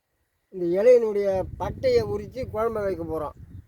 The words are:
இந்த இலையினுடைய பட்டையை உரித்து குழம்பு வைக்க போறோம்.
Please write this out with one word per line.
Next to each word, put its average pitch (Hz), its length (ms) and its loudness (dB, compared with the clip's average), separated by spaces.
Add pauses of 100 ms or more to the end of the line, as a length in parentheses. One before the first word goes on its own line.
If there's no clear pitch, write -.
(480)
இந்த 180 340 0
இலையினுடைய 208 600 4 (160)
பட்டையை 233 440 0
உரித்து 208 480 -8
குழம்பு 214 320 -2
வைக்க 185 220 -4
போறோம். 156 320 -6 (320)